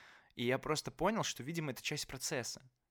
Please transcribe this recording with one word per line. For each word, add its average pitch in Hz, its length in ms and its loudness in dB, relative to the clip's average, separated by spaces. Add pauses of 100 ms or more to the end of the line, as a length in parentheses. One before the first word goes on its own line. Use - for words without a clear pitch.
(340)
И 120 120 0
я 127 100 6
просто 147 340 0
понял, 190 340 2
что, - 180 -2
видимо, 156 300 0
это - 100 -8
часть - 240 -2
процесса. - 560 -2 (280)